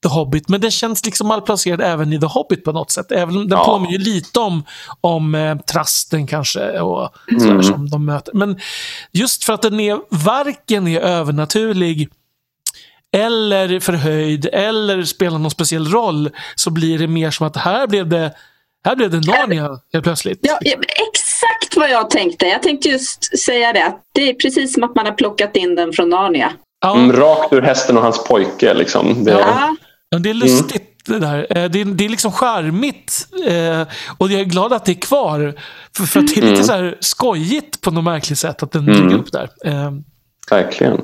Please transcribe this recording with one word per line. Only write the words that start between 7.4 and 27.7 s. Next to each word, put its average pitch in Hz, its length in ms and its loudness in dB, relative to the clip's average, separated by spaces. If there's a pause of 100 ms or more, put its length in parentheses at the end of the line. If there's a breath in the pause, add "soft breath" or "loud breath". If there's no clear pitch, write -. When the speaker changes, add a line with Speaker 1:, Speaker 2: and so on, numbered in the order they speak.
Speaker 1:
sådär 202 220 6
som 143 280 0
de 147 140 -2
möter. 147 300 -4
Men 202 240 0 (540 loud breath)
just 226 320 -2
för 226 80 0
att 208 100 -2
den 214 180 0
är, 208 180 0 (120)
varken 214 800 0
är 165 120 0
övernaturlig 170 1080 0 (1080 soft breath)
eller 202 640 0
förhöjd 156 720 0
eller 202 520 0
spelar 165 340 -2
någon 156 120 0
speciell 160 380 -2
roll, 165 420 0 (240 loud breath)
så - 160 -2
blir 160 280 0
det 160 80 0
mer 160 240 0
som 156 160 -2
att 151 100 -6
här 226 300 0
blev 202 220 0
det, 160 240 0 (520 soft breath)
här 240 120 2
blev 220 140 0
det 165 160 0
Narnia 180 420 0 (240)
helt 160 120 -2
plötsligt. 175 380 -2
Speaker 3:
Ja, 294 180 2
ja, 285 160 0
men - 100 -4 (220)
exakt - 680 -2
vad 302 140 4
jag 220 200 2
tänkte. 180 360 0
Jag 202 160 0
tänkte 302 260 0
just - 500 -4
säga 240 340 0
det, 175 140 2
att - 140 -4 (140)
det 277 160 2
är 262 40 -2
precis 269 400 0
som 240 100 2
att 240 100 -4
man 220 120 2
har 214 60 -2
plockat 208 440 -2
in 180 180 -2
den 165 180 -2
från 170 180 0
Narnia. 175 420 2 (280)
Speaker 1:
Ja. 190 160 0
Speaker 2:
Mm, 247 200 6
rakt 156 360 4
ur 131 100 6
hästen 127 340 2